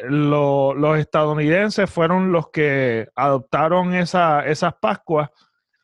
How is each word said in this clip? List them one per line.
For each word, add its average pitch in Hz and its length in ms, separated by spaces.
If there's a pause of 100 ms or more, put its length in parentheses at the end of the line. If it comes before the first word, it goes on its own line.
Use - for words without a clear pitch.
lo-, 143 680
los 151 240
estadounidenses 156 920
fueron 180 420
los 165 180
que 135 680
adoptaron 151 760
esa, 165 520
esas 156 340
Pascuas, 165 500 (540)